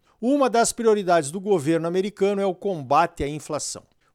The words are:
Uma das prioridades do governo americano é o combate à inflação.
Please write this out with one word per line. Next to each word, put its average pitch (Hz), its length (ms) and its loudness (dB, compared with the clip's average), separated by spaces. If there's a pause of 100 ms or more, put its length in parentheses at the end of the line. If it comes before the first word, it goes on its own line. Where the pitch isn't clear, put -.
(200)
Uma 262 300 2
das 233 200 2
prioridades 180 600 2
do 190 100 -8
governo 165 480 0
americano 196 540 -2
é 196 40 0
o 180 80 -2
combate 160 720 -2
à 139 40 -4
inflação. 147 560 -8 (300)